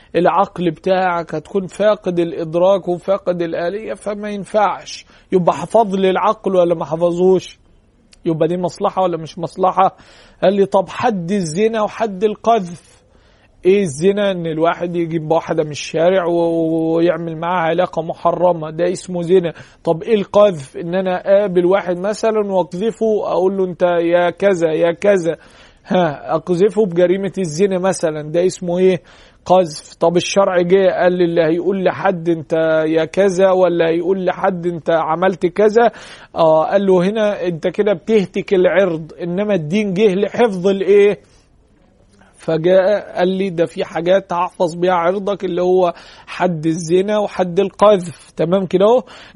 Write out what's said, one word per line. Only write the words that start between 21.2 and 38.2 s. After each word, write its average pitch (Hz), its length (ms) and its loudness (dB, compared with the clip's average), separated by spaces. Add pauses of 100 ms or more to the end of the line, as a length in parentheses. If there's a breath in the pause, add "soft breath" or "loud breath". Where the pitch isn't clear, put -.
واحد 180 320 0
مثلًا 208 540 -2
واقذفه، 196 760 -2
اقول 190 300 0
له: 190 80 0
"انت 180 180 -4
يا 175 480 2
كذا 170 420 0
يا 165 200 2
كذا"، 175 440 0 (500 soft breath)
ها، 160 480 -2
اقذفه 180 520 0
بجريمة 180 520 -2
الزنا 185 400 -2
مثلًا، 170 440 -2 (100)
ده 175 140 2
اسمه 175 320 -4
ايه؟ 185 240 2 (420 soft breath)
قذف. 180 500 0
طب 170 220 0
الشرع 185 440 2
جه 180 420 2
قال 180 100 4
لي: 180 120 0
"اللي 170 180 2
هيقول 175 420 0
لحد 170 440 -2
انت 160 240 -4 (340)
يا 160 180 0
كذا 190 460 2
ولا 175 380 2
هيقول 175 380 -2
لحد 175 400 -2
انت 170 240 -4
عملت 165 560 0
كذا"، 214 440 4 (460 loud breath)
آه، 160 340 4
قال 202 160 0
له: 185 220 4
"هنا 208 380 -2
انت 170 220 -4
كده 208 240 0
بتهتك 196 640 -2